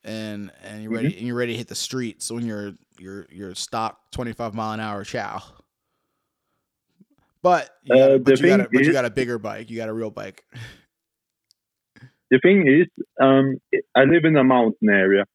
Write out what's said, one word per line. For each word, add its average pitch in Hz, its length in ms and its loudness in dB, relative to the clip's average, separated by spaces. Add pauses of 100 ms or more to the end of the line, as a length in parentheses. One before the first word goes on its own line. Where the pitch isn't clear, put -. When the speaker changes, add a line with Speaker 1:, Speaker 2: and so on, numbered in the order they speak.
Speaker 1:
and, 107 460 -12 (120)
and 104 200 -18
you're 110 100 -8
ready, 117 160 -2
Speaker 2:
Mm-hmm. 90 100 -6
Speaker 1:
and 113 80 -10
you're 120 100 -6
ready 120 160 -4
to 110 60 -8
hit 120 100 -12
the - 60 -14
streets - 560 -8
on 117 160 -8
your, 104 260 -8 (260)
your, 95 320 -18
your 92 260 -16
stock - 560 -10
twenty-five 117 420 -10
mile 110 180 -6
an 110 80 -8
hour 104 240 -8
chow. 104 380 -10 (2000)
But 233 400 0
you 120 120 -2
got 135 160 8
Speaker 2:
Uh, 139 40 6
Speaker 1:
a, 135 60 4
but 131 180 4
Speaker 2:
the 117 40 0
Speaker 1:
you 139 60 4
got 196 120 4
a, - 40 -2
Speaker 2:
thing - 80 -10
Speaker 1:
but 127 120 4
you 151 60 2
Speaker 2:
is - 40 2
Speaker 1:
got 131 100 0
a 117 60 -4
bigger 120 280 -4
bike. 104 320 -12
You 113 60 -10
got 113 120 -8
a 110 40 -8
real 110 180 -8
bike. 101 420 -16
<laughs> - 20 -20 (1800)
Speaker 2:
The 127 120 4
thing 185 240 4
is, 147 220 4 (320)
um, 135 380 4 (360)
I 131 100 6
live 156 200 4
in 160 120 4
a 135 60 4
mountain 123 460 2
area 98 360 4 (100)